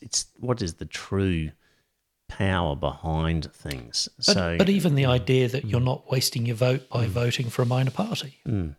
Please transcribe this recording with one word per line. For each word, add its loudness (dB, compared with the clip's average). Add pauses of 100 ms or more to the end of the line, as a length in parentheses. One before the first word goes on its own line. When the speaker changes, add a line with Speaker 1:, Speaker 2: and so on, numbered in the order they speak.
Speaker 1:
it's -4 (140)
what -2
is -2
the -12
true 0 (760)
power 0
behind -2
things. -8 (100)
Speaker 2:
But, -6
Speaker 1:
So, 2
Speaker 2:
but 4
even 2
the 4
Speaker 1:
mm, 4
Speaker 2:
idea 4
that -4
you're 2
Speaker 1:
mm. 2
Speaker 2:
not -2
wasting -2
your -2
vote 0
by 0
Speaker 1:
Mm. -2
Speaker 2:
voting 0
for 0
a 2
minor 2
party. -6
Speaker 1:
Mm. -2